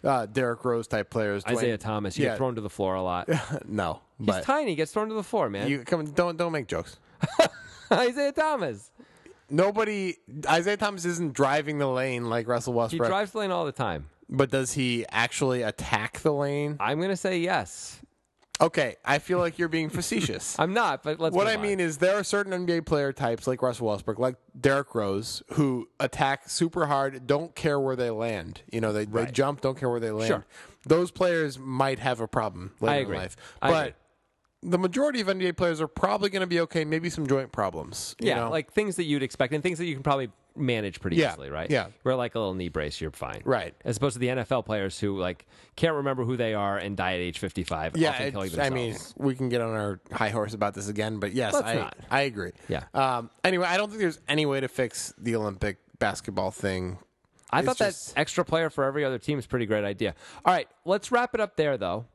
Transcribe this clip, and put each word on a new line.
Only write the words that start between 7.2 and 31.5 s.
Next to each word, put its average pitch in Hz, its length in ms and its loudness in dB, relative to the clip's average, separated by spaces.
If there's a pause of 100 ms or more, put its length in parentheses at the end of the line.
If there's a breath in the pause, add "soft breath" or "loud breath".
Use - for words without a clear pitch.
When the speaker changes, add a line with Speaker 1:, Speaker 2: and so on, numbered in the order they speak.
Speaker 2:
<laughs> - 540 2
Isaiah 254 400 2
Thomas. 233 580 -2 (640 loud breath)
Speaker 1:
Nobody, 202 600 2 (320)
Isaiah 170 280 4
Thomas 196 280 -2
isn't 170 280 0
driving 143 460 2
the 143 80 2
lane 127 420 0
like 117 200 0
Russell 120 240 0
Speaker 2:
He 117 60 4
Speaker 1:
Westbrook. 117 300 2
Speaker 2:
drives 196 240 0
the 220 60 -4
lane 202 140 -2
all 175 120 0
the 139 80 -4
time. 82 340 -2 (220)
Speaker 1:
But 131 220 2
does 135 220 0
he 123 380 0
actually 123 520 2
attack - 580 -2
the 156 120 2
lane? 143 480 0
Speaker 2:
I'm 131 200 0
gonna 190 160 0
say 185 220 -2
yes. 170 600 -4 (600)
Speaker 1:
Okay, 147 440 2
I 139 140 4
feel 180 200 0
like 170 200 0
you're 170 100 2
being 160 220 0
facetious. 180 680 -2
Speaker 2:
<laughs> - 40 0
I'm 170 120 4
not, 196 300 2
but 156 180 -2
let's 160 160 2
Speaker 1:
What 196 100 4
Speaker 2:
move 220 120 2
Speaker 1:
I 214 40 -2
mean 202 180 0
Speaker 2:
on. 175 60 2
Speaker 1:
is 151 120 -2
there 185 200 4
are 196 60 -2
certain 202 280 0
N 180 140 -2
B 170 120 2
A 160 40 -2
player 143 300 2
types 120 340 -2
like 131 160 0
Russell 120 260 0
Westbrook, 104 300 -2
like 127 180 0 (240)
Derrick 139 340 2
Rose, 104 480 -2 (100)
who 131 360 2 (120)
attack 135 480 0
super 165 380 0
hard, 135 400 0
don't 147 280 2
care 147 240 0
where 135 180 0
they 123 140 0
land. 107 520 -4 (100)
You 113 80 0
know, 110 120 2
they, 107 120 0
they 107 200 0
Speaker 2:
Right. 123 80 -6
Speaker 1:
jump, 139 280 2
don't 131 180 -2
care 131 120 -2
where 120 100 -2
they 113 100 -2
land. 110 180 -2
Speaker 2:
Sure. 120 180 0 (400 loud breath)
Speaker 1:
Those 170 240 6
players 165 480 2